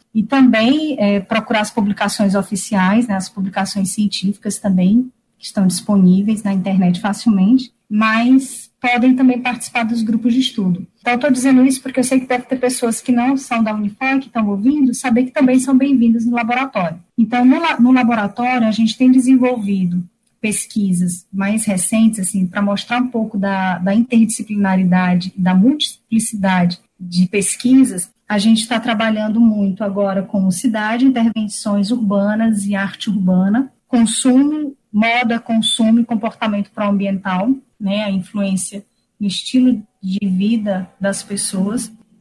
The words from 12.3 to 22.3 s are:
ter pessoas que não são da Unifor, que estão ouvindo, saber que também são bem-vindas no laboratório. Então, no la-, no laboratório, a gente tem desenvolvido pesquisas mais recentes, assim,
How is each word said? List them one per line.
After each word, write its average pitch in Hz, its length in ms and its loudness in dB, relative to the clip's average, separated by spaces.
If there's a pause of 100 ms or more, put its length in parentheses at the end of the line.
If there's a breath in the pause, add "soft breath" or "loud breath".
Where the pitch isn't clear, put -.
ter 262 120 -4
pessoas 254 440 -2
que 254 120 -2
não 247 240 0
são 233 260 -4
da 214 100 -2
Unifor, 214 460 -4
que 262 80 -6
estão 220 220 -2
ouvindo, 247 460 0
saber 254 300 0
que 254 60 -8
também 254 300 2
são 262 160 0
bem-vindas 233 500 2
no 240 80 0
laboratório. 233 640 -4 (160)
Então, 240 280 0
no 294 160 6
la-, 311 180 -2
no 247 140 6
laboratório, 240 760 0
a 220 60 2
gente 220 260 0
tem 254 140 4
desenvolvido 233 880 2 (380)
pesquisas 185 920 -4
mais 202 340 -2
recentes, 220 520 0
assim, 190 280 -2